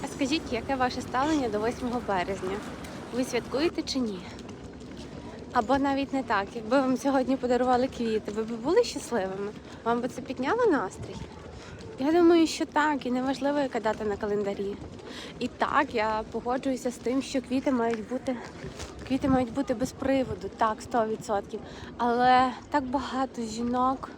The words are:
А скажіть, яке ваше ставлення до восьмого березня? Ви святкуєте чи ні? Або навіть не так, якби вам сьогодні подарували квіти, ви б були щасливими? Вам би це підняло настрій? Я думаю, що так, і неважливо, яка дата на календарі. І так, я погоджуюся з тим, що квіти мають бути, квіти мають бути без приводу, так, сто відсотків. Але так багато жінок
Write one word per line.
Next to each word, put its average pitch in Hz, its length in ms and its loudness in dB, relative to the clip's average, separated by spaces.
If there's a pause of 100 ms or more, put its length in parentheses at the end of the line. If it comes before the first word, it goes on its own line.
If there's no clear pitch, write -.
А 277 40 -6
скажіть, 285 460 -2
яке 233 220 -2
ваше 254 260 0
ставлення 269 480 2
до 208 100 0
восьмого 240 480 -2
березня? 190 500 0 (580)
Ви 254 80 2
святкуєте 254 580 0
чи - 180 -2
ні? 214 200 -2 (1300)
Або 247 240 4
навіть 277 360 0
не 269 100 0
так, 208 320 0
якби 233 260 2
вам 262 160 2
сьогодні 262 400 2
подарували 247 500 4
квіти, 220 440 -2
ви 220 120 -2
б 220 40 -4
були 254 360 4
щасливими? 202 680 -2 (320)
Вам 233 180 2
би 247 60 -2
це 247 140 -8
підняло 285 440 0
настрій? 240 500 2 (840)
Я 269 120 2
думаю, 339 360 8
що - 180 -2
так, 294 400 2
і 247 60 0
неважливо, 269 480 2
яка 254 200 0
дата 214 240 0
на 208 140 0
календарі. 202 580 0 (640)
І 240 80 -2
так, 254 480 2
я 220 360 0
погоджуюся 247 600 -2
з 240 40 -8
тим, 254 260 0
що 254 200 -2
квіти 262 300 0
мають 233 380 0
бути, 254 260 -2 (720)
квіти 262 220 0
мають 254 240 4
бути 269 200 -2
без 247 180 -2
приводу, 233 680 0
так, 220 240 2
сто 233 240 0
відсотків. 220 540 -4 (380)
Але 254 540 6 (180)
так 294 140 2
багато 254 580 -2
жінок 240 760 0